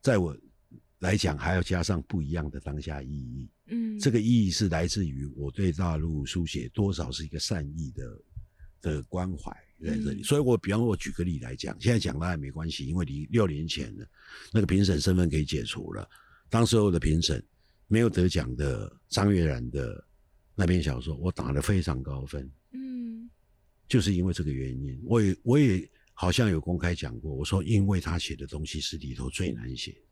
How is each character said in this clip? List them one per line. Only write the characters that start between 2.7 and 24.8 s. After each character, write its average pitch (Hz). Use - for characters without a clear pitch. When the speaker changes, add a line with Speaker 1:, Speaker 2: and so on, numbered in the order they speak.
Speaker 1:
下 71
意 65
义。 65
Speaker 2:
嗯。 220
Speaker 1:
这 202
个 117
意 113
义 92
是 101
来 82
自 98
于 69
我 71
对 95
大 82
陆 78
书 85
写 62
多 98
少 78
是 78
一 76
个 80
善 82
意 78
的， -
的 76
关 92
怀。 -
在 76
这 71
里。 -
Speaker 2:
嗯。 -
Speaker 1:
所 143
以 -
我， 123
比 92
方 104
说 120
我 101
举 -
个 87
例 87
来 60
讲， -
现 117
在 113
讲 67
当 85
然 87
没 69
关 80
系， -
因 73
为 90
离 71
六 107
年 78
前 69
了， 57
那 110
个 101
评 98
审 90
身 92
份 90
可 76
以 76
解 -
除 -
了。 -
当 113
时 120
候 104
的 85
评 78
审， 76
没 107
有 117
得 90
奖 64
的 64
张 104
悦 90
然 62
的 60
那 90
篇 87
小 69
说， 73
我 80
打 64
得 71
非 95
常 69
高 67
分。 69
Speaker 2:
嗯。 240
Speaker 1:
就 123
是 98
因 87
为 92
这 87
个 73
原 65
因， 65